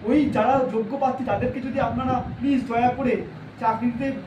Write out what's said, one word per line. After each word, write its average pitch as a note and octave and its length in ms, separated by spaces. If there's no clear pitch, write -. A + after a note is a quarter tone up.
ওই C4+ 320
যারা A#3+ 200
যোগ্য A3+ 240
প্রার্থী, C4 260
তাদেরকে A#3+ 380
যদি C4+ 180
আপনারা B3+ 340
প্লিজ C4+ 300
দয়া A#3+ 300
করে B3+ 160
চাকরিতে A#3 460